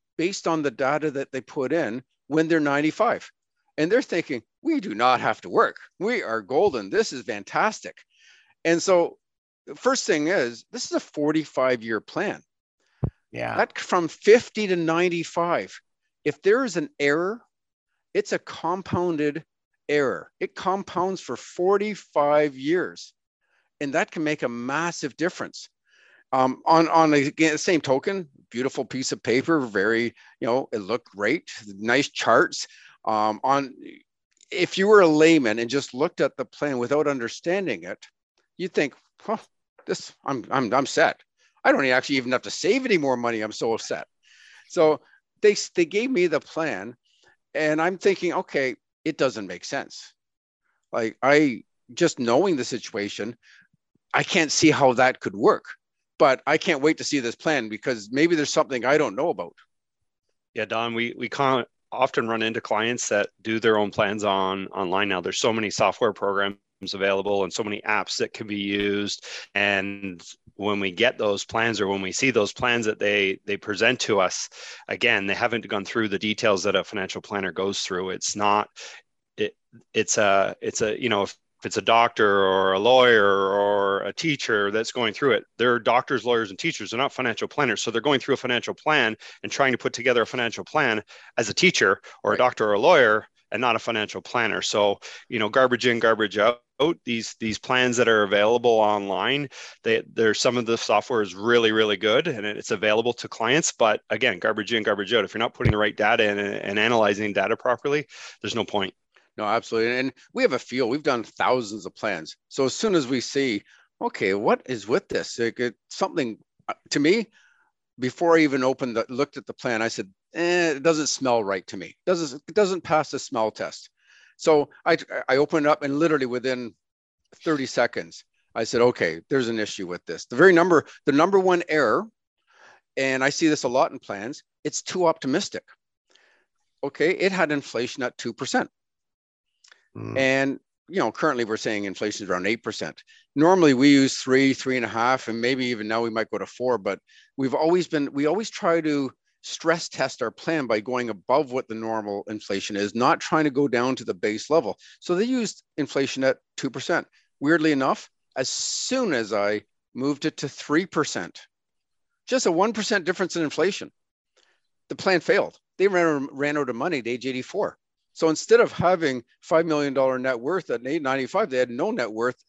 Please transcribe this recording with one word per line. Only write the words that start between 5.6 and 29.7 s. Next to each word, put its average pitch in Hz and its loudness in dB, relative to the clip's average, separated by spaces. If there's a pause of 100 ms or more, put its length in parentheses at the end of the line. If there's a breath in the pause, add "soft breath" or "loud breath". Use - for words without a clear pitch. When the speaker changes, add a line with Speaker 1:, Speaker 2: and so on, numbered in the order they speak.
Speaker 1:
We 202 -2
are 113 -4
golden. 127 0
This 208 -2
is 123 -12
fantastic." 123 -4 (680 soft breath)
And 165 2
so 175 2 (500)
the 143 -14
first 247 0
thing 151 0
is, 127 -2
this 247 -10
is - -6
a 320 0
forty-five-year 131 -2
plan. 156 -6 (920 loud breath)
Speaker 2:
Yeah. 117 -6
Speaker 1:
That 226 -2
from 175 0
fifty 220 2
to 180 0
ninety-five, 170 -2 (460)
if - -2
there 226 4
is 180 -4
an 151 -4 (100)
error, 170 0 (720)
it's 202 -2
a 190 0
compounded 165 -4 (460)
error. 131 0
It - -8
compounds 185 -2
for - -10
forty-five 160 0
years. 131 -4 (680)
And 139 -4
that 196 0
can 165 -4
make 151 -2
a 131 -2
massive 135 -6
difference. - -6 (640 soft breath)
Um, 131 2
on, 165 6
on 165 4
the, 143 2
again, 151 0
same 165 0
token, 160 -2 (200)
beautiful 131 -4
piece 131 -6
of 117 -6
paper, 131 2
very, 113 0 (340 soft breath)